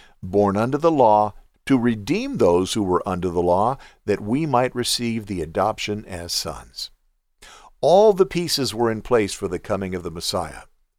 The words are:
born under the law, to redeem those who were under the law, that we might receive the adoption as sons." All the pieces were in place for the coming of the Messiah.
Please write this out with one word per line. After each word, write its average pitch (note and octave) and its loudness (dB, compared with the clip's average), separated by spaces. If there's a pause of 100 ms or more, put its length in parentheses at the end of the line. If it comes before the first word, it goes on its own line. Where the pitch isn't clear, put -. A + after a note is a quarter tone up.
(220)
born G2 2
under A#2+ 0
the D#3+ 2
law, G#2+ 4 (320)
to C3+ 4
redeem B2 -2
those F2+ 2
who A2 0
were F2+ 0
under F#2 -2
the F2 -2
law, G2 2 (260)
that G2+ -2
we A#2 -2
might B2+ 0
receive A#2 -4
the G2+ -6
adoption G#2 -4
as F2 -12
sons." - -10 (880)
All G3 6
the F#3 2
pieces C#3+ -4
were A2+ 2
in A2 -4
place G#2+ 0
for G2 -6
the F2 -6
coming F#2+ -6
of F2 -8
the F2 -10
Messiah. E2+ -8 (340)